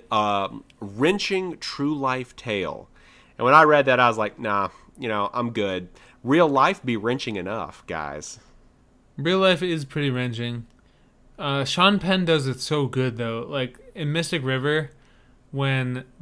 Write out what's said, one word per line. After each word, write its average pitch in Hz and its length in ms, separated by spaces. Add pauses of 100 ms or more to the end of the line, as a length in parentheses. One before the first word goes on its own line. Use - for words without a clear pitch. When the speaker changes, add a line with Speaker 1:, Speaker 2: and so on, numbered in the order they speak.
(120)
Speaker 1:
um, 104 520 (160)
"Wrenching 170 800
true 143 340
life 131 420
tale." 95 540 (480)
And 117 80
when 127 80
I 156 80
read 151 240
that, 127 140
I 123 80
was 113 100
like, 104 220
"Nah, 101 300 (280)
you 131 100
know, 104 260
I'm 120 180
good. 95 380 (340)
Real 156 260
life 143 340
be 117 140
wrenching 113 380
enough, 92 500
guys." 76 540 (760)
Speaker 2:
Real 170 200
life 185 240
is 165 240
pretty 147 240
wrenching. 120 560 (720)
Uh, 139 260
Sean 185 360
Penn 185 260
does 156 220
it 131 120
so 147 280
good, 127 300
though. 117 300
Like, 135 300 (160)
in 147 180
Mystic 160 320
River, 135 460 (600)
when 131 540 (160)